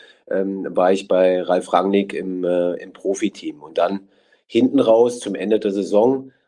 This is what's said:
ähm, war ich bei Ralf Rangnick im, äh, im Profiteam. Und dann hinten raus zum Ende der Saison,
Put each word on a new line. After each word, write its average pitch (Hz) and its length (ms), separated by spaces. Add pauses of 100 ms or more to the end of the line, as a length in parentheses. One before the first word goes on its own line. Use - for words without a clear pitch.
(280)
ähm, 95 420
war 90 220
ich 95 140
bei 92 340
Ralf 90 320
Rangnick 98 400
im, 90 320
äh, 87 300
im 92 180
Profiteam. 95 720
Und 80 160
dann 95 300 (380)
hinten 131 340
raus 120 400
zum 98 160
Ende 107 240
der 107 100
Saison, 110 600 (160)